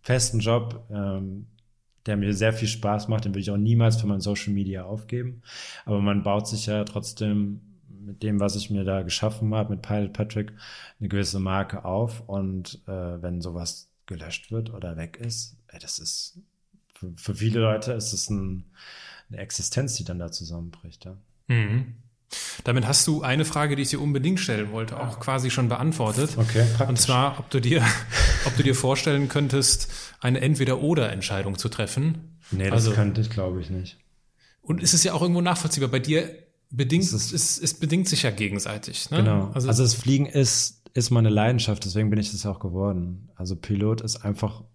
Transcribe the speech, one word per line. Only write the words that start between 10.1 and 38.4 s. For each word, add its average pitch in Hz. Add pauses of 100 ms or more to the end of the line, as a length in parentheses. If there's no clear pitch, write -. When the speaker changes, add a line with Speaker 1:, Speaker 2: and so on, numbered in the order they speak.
Speaker 1:
Patrick, 107 (480)
eine 104
gewisse 98
Marke 95
auf. 110
Und, 95
äh, 87
wenn 87
sowas 87 (140)
gelöscht 82
wird 113
oder 87
weg -
ist, - (120)
ey, -
das -
ist, - (520)
für, 90
für -
viele 110
Leute 110
ist 110
es -
ein, 95 (640)
eine 110
Existenz, 117
die -
dann 87
da 85
zusammenbricht, 85
ja. 95 (320)
Speaker 2:
Mhm. 117 (680)
Damit 123
hast 143
du 151
eine 139
Frage, 147
die 139
ich 131
dir 139
unbedingt 147
stellen 107
wollte, 113
auch 120
Speaker 1:
Ja. -
Speaker 2:
quasi 127
schon 123
beantwortet. 123
Speaker 1:
Okay, 113 (120)
praktisch. 135
Speaker 2:
Und 120
zwar, 135
ob -
du 135
dir, 123 (320)
<laughs> -
ob 127
du -
dir 135
vorstellen 139
könntest, -
eine 127
Entweder-oder-Entscheidung 127
zu 113
treffen. 135 (120)
Speaker 1:
Nee, 95
das 98
Speaker 2:
Also 113
Speaker 1:
könnte 107
ich, 107
glaub 92
ich, 80
nicht. 90 (640)
Speaker 2:
Und 160
es 175
ist 165
ja 185
auch 160
irgendwo 175
nachvollziehbar. 170
Bei 131
dir 151 (420)
bedingt, 139
Speaker 1:
Es 170
ist -
Speaker 2:
es, -
es -
bedingt 170
sich -
ja 123
gegenseitig, 101